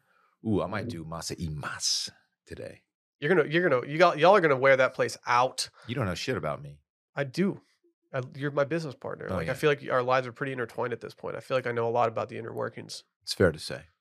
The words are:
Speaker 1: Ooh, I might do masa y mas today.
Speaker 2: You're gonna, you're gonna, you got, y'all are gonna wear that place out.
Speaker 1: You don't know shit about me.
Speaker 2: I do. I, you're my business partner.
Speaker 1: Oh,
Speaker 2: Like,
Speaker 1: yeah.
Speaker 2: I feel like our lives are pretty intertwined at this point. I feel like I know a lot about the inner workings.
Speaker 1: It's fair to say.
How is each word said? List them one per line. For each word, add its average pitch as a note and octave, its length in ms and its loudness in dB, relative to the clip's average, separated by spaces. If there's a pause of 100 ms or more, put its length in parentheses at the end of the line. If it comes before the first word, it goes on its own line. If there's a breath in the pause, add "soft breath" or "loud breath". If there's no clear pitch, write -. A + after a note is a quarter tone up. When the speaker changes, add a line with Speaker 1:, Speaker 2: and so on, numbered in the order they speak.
(480)
Speaker 1:
Ooh, F#2+ 140 2
I F2 60 -2
might G2+ 200 -6
do E2+ 160 -8
masa E2 360 -8
y F2 120 -6
mas - 580 -6 (360)
today. - 360 -14 (380)
Speaker 2:
You're D3 160 2
gonna, D3 140 4
you're F3 180 2
gonna, B2 200 2
you D3 100 -6
got, E3+ 220 6
y'all F3+ 160 8
are G3 60 6
gonna D3 140 4
wear C3 220 6
that B2+ 160 4
place B2 240 -2 (100)
out. B2 420 2 (180 soft breath)
Speaker 1:
You A#2 80 -6
don't C3 100 -2
know F2+ 100 -2
shit B2 220 -4
about D2 240 -4
me. C#2+ 180 -16 (360)
Speaker 2:
I C#3+ 80 -2
do. D3 380 -2 (520)
I, C3 80 -4 (140)
you're C#3 160 -6
my C#3+ 120 2
business D3 320 -6
partner. - 340 -10
Speaker 1:
Oh, F#2 60 -4
Speaker 2:
Like, E3 120 -4
Speaker 1:
yeah. C3 40 -2
Speaker 2:
I B2 40 -4
feel D3+ 140 2
like C3+ 220 -2
our C3 120 2
lives B2+ 240 2
are A#2+ 40 -12
pretty C3+ 220 -6
intertwined A#2+ 400 -6
at A2+ 80 -10
this - 120 -12
point. - 220 -10
I - 40 -10
feel C3+ 180 -2
like B2 100 -4
I A#2+ 40 -4
know A#2 160 -2
a A#2 40 -2
lot A#2 160 4
about A2+ 220 -4
the A2+ 80 -12
inner A2+ 160 -10
workings. A#2 500 -10 (200)
Speaker 1:
It's - 100 -8
fair F2+ 180 4
to D2+ 80 -6
say. C2 220 -10 (200)